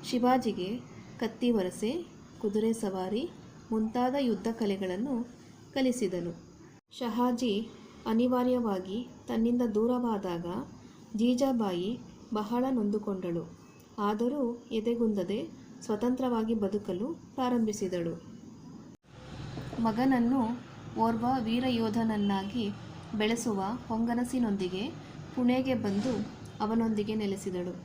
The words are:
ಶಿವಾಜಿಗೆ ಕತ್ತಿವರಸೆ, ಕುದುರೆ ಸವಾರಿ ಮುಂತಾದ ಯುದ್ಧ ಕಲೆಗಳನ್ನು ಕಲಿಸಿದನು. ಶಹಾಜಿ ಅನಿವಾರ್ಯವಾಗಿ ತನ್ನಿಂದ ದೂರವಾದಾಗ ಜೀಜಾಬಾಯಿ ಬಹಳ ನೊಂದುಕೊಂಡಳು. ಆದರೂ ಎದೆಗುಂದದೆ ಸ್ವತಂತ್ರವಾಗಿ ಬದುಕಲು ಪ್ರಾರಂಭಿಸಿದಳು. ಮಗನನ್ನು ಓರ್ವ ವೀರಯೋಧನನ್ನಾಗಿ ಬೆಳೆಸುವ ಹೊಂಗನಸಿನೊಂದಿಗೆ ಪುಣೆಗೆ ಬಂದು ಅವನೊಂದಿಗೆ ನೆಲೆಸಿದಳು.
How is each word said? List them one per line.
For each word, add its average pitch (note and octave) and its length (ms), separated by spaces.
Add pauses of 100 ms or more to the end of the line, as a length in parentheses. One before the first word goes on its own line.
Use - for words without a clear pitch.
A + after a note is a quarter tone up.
ಶಿವಾಜಿಗೆ A#3+ 760 (380)
ಕತ್ತಿವರಸೆ, A3+ 1000 (200)
ಕುದುರೆ G#3+ 320
ಸವಾರಿ G#3 580 (400)
ಮುಂತಾದ A3+ 480
ಯುದ್ಧ A3+ 340
ಕಲೆಗಳನ್ನು G#3 720 (500)
ಕಲಿಸಿದನು. F#3+ 600 (640)
ಶಹಾಜಿ A#3 680 (380)
ಅನಿವಾರ್ಯವಾಗಿ A#3 1000 (200)
ತನ್ನಿಂದ A#3+ 340
ದೂರವಾದಾಗ G#3+ 840 (680)
ಜೀಜಾಬಾಯಿ A#3 840 (360)
ಬಹಳ A3 360
ನೊಂದುಕೊಂಡಳು. G3+ 880 (400)
ಆದರೂ A#3 760
ಎದೆಗುಂದದೆ A3 760 (340)
ಸ್ವತಂತ್ರವಾಗಿ A#3 720
ಬದುಕಲು G3+ 600 (200)
ಪ್ರಾರಂಭಿಸಿದಳು. G#3 880 (1600)
ಮಗನನ್ನು A#3+ 640 (540)
ಓರ್ವ A3+ 260 (140)
ವೀರಯೋಧನನ್ನಾಗಿ A3 1300 (480)
ಬೆಳೆಸುವ G#3+ 440 (260)
ಹೊಂಗನಸಿನೊಂದಿಗೆ A3+ 1000 (460)
ಪುಣೆಗೆ B3+ 400
ಬಂದು G#3+ 520 (340)
ಅವನೊಂದಿಗೆ G#3+ 540
ನೆಲೆಸಿದಳು. G3 580 (120)